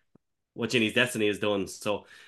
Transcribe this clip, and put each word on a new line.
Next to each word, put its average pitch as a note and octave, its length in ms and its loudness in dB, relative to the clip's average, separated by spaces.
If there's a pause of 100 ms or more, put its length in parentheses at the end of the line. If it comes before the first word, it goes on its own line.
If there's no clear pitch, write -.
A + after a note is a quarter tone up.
(540)
what A2+ 180 -4
Ginny's A2 220 2
Destiny A#2+ 340 2
has G2+ 100 0
done. G2 300 -2
So - 400 -4 (200)